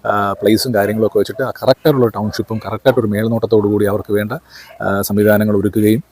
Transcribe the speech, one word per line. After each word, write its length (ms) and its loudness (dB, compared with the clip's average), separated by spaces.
ആ, 20 0
പ്ലേസും 380 0
കാര്യങ്ങളൊക്കെ 440 0
വെച്ചിട്ട് 280 -4
ആ 100 -10
കറക്റ്റായിട്ടുള്ള 560 2
ടൗൺഷിപ്പും 500 -6
കറക്റ്റായിട്ടൊരു 480 0
മേൽനോട്ടത്തോടു 600 0
കൂടി 200 2
അവർക്ക് 240 -4
വേണ്ട, 160 -2
ആ, 20 0
സംവിധാനങ്ങൾ 520 2
ഒരുക്കുകയും 400 2